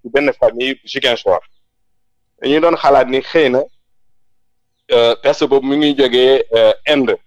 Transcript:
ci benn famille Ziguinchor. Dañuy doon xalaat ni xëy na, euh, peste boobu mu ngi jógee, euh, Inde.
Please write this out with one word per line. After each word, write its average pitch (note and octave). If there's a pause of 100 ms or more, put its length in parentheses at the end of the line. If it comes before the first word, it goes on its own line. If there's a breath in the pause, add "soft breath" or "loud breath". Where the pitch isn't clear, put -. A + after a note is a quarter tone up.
ci A#2
benn C#3
famille C3
Ziguinchor. A#2 (1000)
Dañuy C#3+
doon E3
xalaat C#3
ni C3+
xëy D#3
na, B2+ (1300)
euh, A#2
peste D3+
boobu C3+
mu C#3
ngi D3
jógee, B2+ (100)
euh, A2 (120)
Inde. C3+ (100)